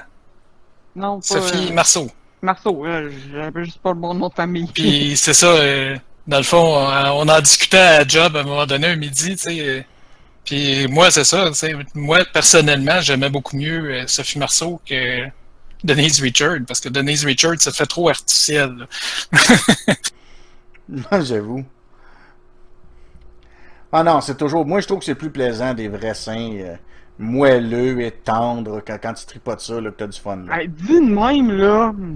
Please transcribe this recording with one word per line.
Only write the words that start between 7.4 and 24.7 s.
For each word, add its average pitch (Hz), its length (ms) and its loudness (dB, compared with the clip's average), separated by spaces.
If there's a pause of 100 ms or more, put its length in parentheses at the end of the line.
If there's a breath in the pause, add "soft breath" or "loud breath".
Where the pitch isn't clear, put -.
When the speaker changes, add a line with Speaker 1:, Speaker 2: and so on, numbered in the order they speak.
Speaker 2:
discutait - 360 4
à 160 300 8
job 156 280 2
à 151 40 -2
un 143 40 -2
moment 143 220 -2
donné, 139 220 0
un 175 80 0
midi, 156 400 -4
tu - 80 -6
sais, 170 160 -6
euh, 135 220 -4 (600 soft breath)
puis 139 440 -2
moi, 165 240 6
c'est 160 140 4
ça, 180 240 2
tu 151 60 -10
sais, 156 200 -4 (180)
moi, 151 260 2 (140)
personnellement, 151 680 4
j'aimais 139 280 0
beaucoup 139 280 -6
mieux, 156 340 -6
euh, 127 160 -8
Sophie - 320 -4
Marceau 165 500 -2
que 127 360 -4 (580)
Denise 147 380 2
Richard, 147 360 0 (100)
parce 120 120 -6
que 139 100 -10
Denise 143 360 -2
Richard, 147 340 0
ça 139 120 2
fait 151 140 -2
trop 170 240 0
artificiel, 135 800 -2 (440 loud breath)
là. 165 60 4
<laughs> - 560 4 (960 soft breath)
Speaker 3:
Non, 156 320 -2
j'avoue. 123 420 -4 (2250 soft breath)
Ah 160 100 4
non, 165 180 4
c'est 135 160 -6
toujours, 151 280 0
moi, 185 160 0